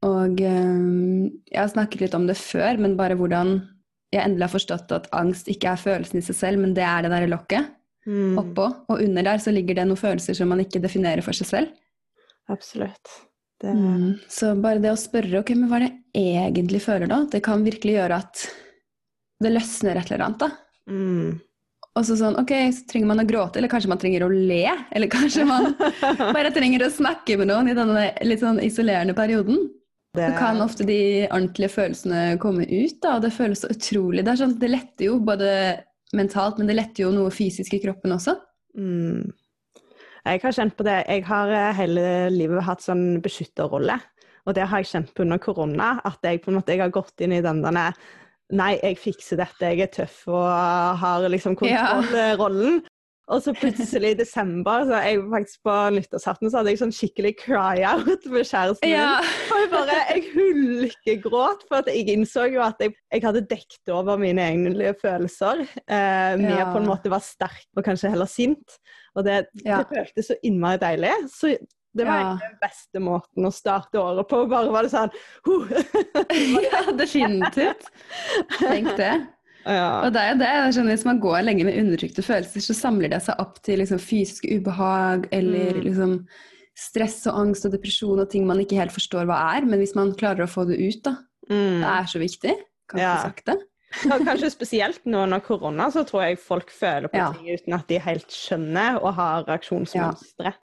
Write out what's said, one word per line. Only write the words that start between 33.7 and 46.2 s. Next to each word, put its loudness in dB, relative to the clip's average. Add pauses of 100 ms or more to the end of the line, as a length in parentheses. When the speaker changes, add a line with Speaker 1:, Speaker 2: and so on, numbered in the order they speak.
Speaker 1:
utrolig. -2
Det 2
er 0
sånn, 0
det 0
letter -4
jo 2
både 0 (320)
mentalt, 0
men 0
det 2
letter -2
jo 2
noe 2
fysisk -4
i 0
kroppen -4
også. -2 (420)
Speaker 2:
Mm. -4 (920)
Jeg 0
har -2
kjent -2
på -4
det. 2
Jeg -2
har, 0
eh, 2
hele 0
livet 0
hatt -4
sånn 0
beskytterrolle, -4 (460)
og -2
det 0
har 0
jeg -4
kjent -4
på -6
under 0
korona, -2
at -6